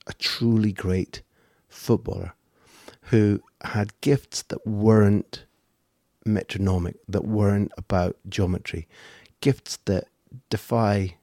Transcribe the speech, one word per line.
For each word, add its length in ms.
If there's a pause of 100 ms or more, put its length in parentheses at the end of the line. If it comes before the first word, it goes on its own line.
a 80
truly 580
great 500 (460)
footballer 640 (720)
who 340 (220)
had 380
gifts 420
that 240
weren't 800 (800)
metronomic, 720 (120)
that 160
weren't 520
about 400 (120)
geometry, 580 (540)
gifts 460
that 200 (440)
defy 720